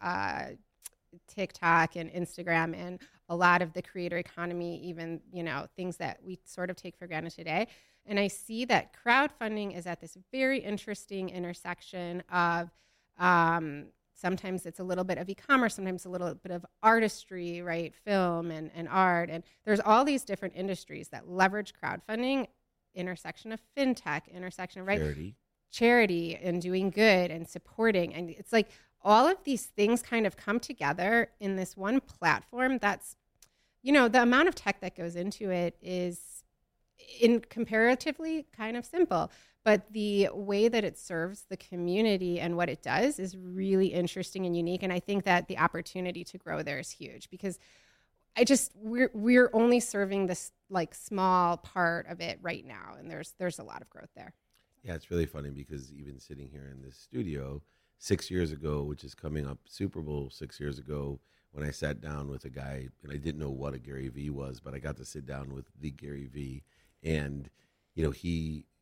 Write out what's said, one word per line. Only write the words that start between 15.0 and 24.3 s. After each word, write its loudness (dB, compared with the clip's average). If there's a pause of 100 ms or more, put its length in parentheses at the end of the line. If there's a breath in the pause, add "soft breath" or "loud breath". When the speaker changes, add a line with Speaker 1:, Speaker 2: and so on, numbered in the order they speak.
Speaker 1:
bit -2
of -6
e-commerce, 2
sometimes -6
a -16
little -6
bit -12
of -8 (180)
artistry, 2
right? -4
Film 0
and, -8
and -8
art. 4
And -8 (200 soft breath)
there's 4
all 6
these 0
different -6
industries -6
that -14
leverage 2
crowdfunding, -2 (480)
intersection -10
of -10 (160)
fintech, 0